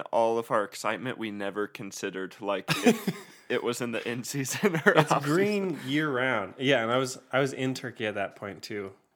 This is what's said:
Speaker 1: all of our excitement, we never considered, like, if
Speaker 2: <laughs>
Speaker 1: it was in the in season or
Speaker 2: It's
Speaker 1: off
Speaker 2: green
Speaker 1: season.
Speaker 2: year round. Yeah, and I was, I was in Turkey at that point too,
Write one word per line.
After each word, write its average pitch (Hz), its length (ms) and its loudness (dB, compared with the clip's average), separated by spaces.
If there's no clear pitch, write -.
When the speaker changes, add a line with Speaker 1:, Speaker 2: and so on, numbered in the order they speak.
Speaker 1:
all 113 260 4
of 117 140 -4
our 110 120 4
excitement, 107 540 -4
we 110 140 -4
never 101 340 -4
considered, 95 720 -8
like, 98 260 -2
if 233 240 4
Speaker 2:
<laughs> - 140 -20
Speaker 1:
it 123 160 0
was 120 160 -2
in 120 120 -4
the 113 160 -4
in 120 160 -4
season 160 640 -2
or 202 60 8
Speaker 2:
It's 151 180 8
Speaker 1:
off 151 140 2
Speaker 2:
green 196 500 2
Speaker 1:
season. 131 160 -8
Speaker 2:
year 151 200 2
round. 120 480 0
Yeah, 131 240 4
and 113 100 0
I 123 40 4
was, 131 220 -2
I 127 80 4
was 139 120 0
in 131 220 -2
Turkey 117 320 -6
at 104 80 -2
that 98 220 -4
point 98 260 -10
too, 101 300 -8